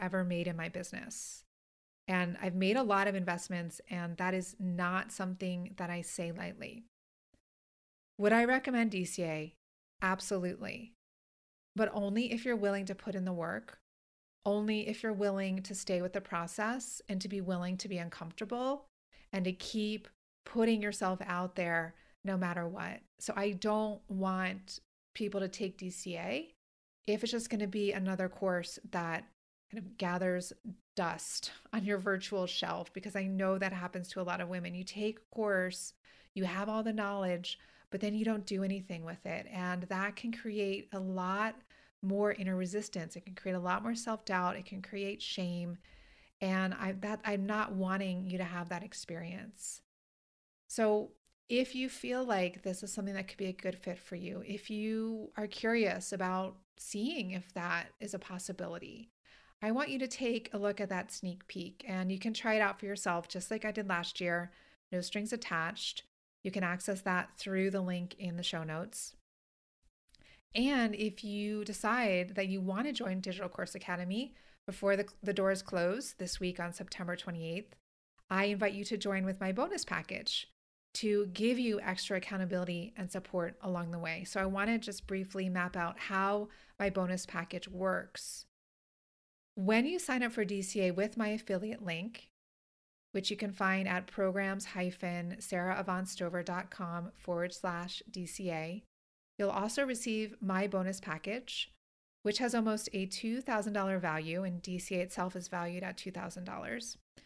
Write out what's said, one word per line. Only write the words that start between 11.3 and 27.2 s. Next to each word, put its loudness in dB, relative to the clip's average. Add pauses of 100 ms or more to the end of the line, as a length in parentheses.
But 4
only 2
if -2
you're 2
willing 4
to -4
put -4
in 0
the 0
work, -4 (640)
only 4
if -4
you're 2
willing 2
to -6
stay 2
with 0
the -2
process -2
and 0
to -4
be -2
willing 0
to -6
be -4
uncomfortable -4 (460)
and 2
to 2
keep -2 (380)
putting 6
yourself 0
out -2
there 2 (280)
no 0
matter 0
what. -6 (180)
So -2
I 2
don't 2
want 0 (380)
people 0
to 0
take -4
D -6
C -6
A -4 (540)
if 4